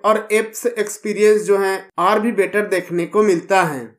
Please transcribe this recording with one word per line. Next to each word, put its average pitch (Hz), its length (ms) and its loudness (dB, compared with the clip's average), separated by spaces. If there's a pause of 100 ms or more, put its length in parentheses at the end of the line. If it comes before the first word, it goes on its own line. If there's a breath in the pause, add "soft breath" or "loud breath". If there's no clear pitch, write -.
और 214 260 0
एप्स 220 360 -2
एक्सपीरियंस 208 720 0
जो 196 160 2
है 190 300 -4 (120)
और 202 200 2
भी 226 140 0
बेटर 196 340 0
देखने 175 400 -2
को 208 160 0
मिलता 190 400 2
है। 127 360 -6